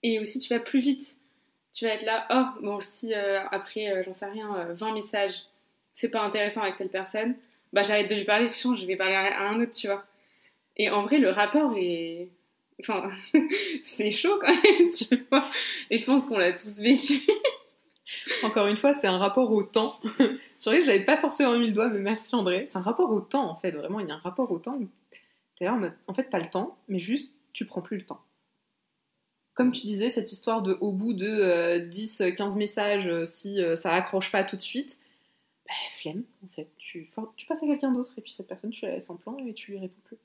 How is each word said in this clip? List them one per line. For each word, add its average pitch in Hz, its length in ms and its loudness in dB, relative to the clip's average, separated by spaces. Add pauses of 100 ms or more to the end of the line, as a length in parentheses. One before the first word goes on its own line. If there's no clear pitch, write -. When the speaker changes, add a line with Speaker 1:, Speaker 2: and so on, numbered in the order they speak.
Speaker 1:
Et 226 160 2
aussi, 220 200 -6
tu 254 140 -4
vas 233 60 0
plus 247 200 0
vite. 269 380 -2 (560)
Tu - 120 -6
vas 226 80 0
être 214 120 -6
là, 220 260 0
oh, 254 300 2
bon, 202 200 -4
si, 226 320 -4
euh, 196 380 0
après, 202 400 -6
euh, 185 120 0
j'en 185 100 -8
sais 202 120 -8
rien, 208 300 -8
euh, 170 180 -6
vingt 214 200 -4
messages, 202 520 -4 (500)
c'est 233 140 -2
pas 226 120 -2
intéressant 208 400 -2
avec 190 160 -4
telle 185 120 -6
personne, 214 460 -4 (380)
bah, 196 100 4
j'arrête 208 260 2
de 214 60 0
lui 202 100 -4
parler, 214 220 4
je 226 60 -4
change, 247 280 0
je 185 40 -8
vais 185 120 -2
parler 190 180 2
à, 190 260 0
à 202 80 -2
un 226 120 0
autre, 233 100 0
tu - 160 -6
vois. 196 180 -2 (680)
Et 208 140 0
en 202 140 2
vrai, 277 160 4
le 226 100 6
rapport 208 480 2
est, 170 520 -4 (520)
enfin, 196 280 -4 (240)
<laughs> 311 160 6 (340)
c'est 208 280 0
chaud 381 300 2
quand - 120 2
même, 349 360 8
<laughs> - 20 -2
tu - 240 2 (140)
vois. 269 160 4 (440)
Et 233 80 2
je 226 80 -2
pense 269 200 4
qu'on 226 120 -2
l'a 180 160 4
tous 208 280 -6
vécu. 269 440 4
<laughs> - 1160 -2
Speaker 2:
Encore 214 240 2
une 214 100 2
fois, 277 160 4
c'est 285 140 2
un 185 100 4
rapport 202 340 4
au 208 120 4
temps. - 360 0 (280)
<laughs> - 300 -6
C'est - 120 -4
vrai 339 100 6
que 349 60 6
j'avais 196 200 6
pas 294 120 6
forcément 277 400 4
mis 240 100 4
le 220 60 0
doigt, 220 160 2
mais 208 100 0
merci 214 340 -2
André. 196 320 2
C'est - 140 -6
un - 20 -6
rapport 233 300 2
au 208 100 2
temps, 262 260 -2
en 165 80 -6
fait, 180 160 -4
vraiment, 160 280 -6
il 190 80 -6
y 151 40 -6
a 151 40 -6
un 156 40 -12
rapport 233 320 -4
au 170 80 -2
temps 240 180 -8
où 220 100 -6 (680)
t'es 175 100 -6
là 202 80 0
en 254 40 0
mode, 190 160 -4 (140)
en 190 80 -10
fait, 262 140 -2
t'as 185 100 -2
le 170 100 -8
temps, 220 280 -6 (100)
mais 190 120 -4
juste, 208 360 -4 (180)
tu - 120 -8
prends - 160 -10
plus 202 160 -8
le 185 80 -12
temps. - 160 -14 (1300)
Comme 247 180 2
tu - 140 -6
disais, 208 240 -2
cette 220 220 -4
histoire 226 320 -2
de, 190 180 0
au 208 100 -2
bout 208 220 -2
de, 185 140 -4
euh, 175 520 2
dix, 190 440 -4 (120)
quinze 202 200 -4
messages, 208 520 0
euh, 170 180 -2
si, 196 360 -4
euh, 165 140 2
ça 165 160 -2
accroche 185 400 0
pas 196 120 2
tout 196 120 -6
de 196 60 -8
suite, - 380 -6 (680)
bah, - 60 -10 (260)
flemme, 170 240 -8 (200)
en 190 40 -20
fait. 156 300 -14
Tu, - 360 -16
for-, 220 220 -10
tu - 100 -18
passes 320 160 -4
à 311 60 -2
quelqu'un 277 240 0
d'autre, 247 260 -2
et 220 40 -16
puis - 100 -16
cette - 160 -14
personne, 190 240 -12
tu - 140 -10
la 180 100 -6
laisses - 160 -10
en 170 60 -14
plan, 220 180 -12 (100)
et 226 80 -10
tu - 180 -16
lui 196 80 -12
réponds 180 260 -14
plus. - 200 -20